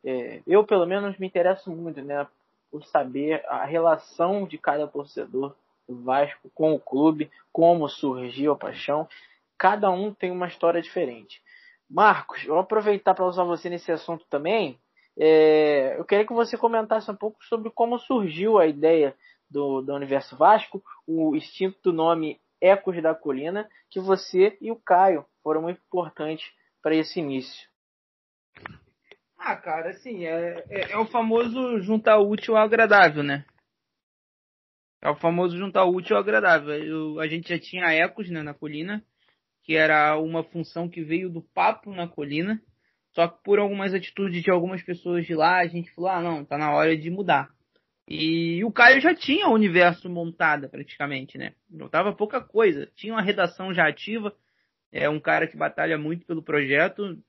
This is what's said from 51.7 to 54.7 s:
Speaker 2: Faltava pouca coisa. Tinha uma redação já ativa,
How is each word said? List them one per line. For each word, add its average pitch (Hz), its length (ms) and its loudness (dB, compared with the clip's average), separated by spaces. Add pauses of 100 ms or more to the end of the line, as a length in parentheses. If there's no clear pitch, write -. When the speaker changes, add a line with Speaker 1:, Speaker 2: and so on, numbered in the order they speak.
Speaker 2:
Faltava 170 340 -2
pouca 214 300 -6
coisa. 180 520 0
Tinha 220 200 -12
uma 220 80 -2
redação 190 500 -2
já 170 160 2
ativa, 208 460 -8 (580)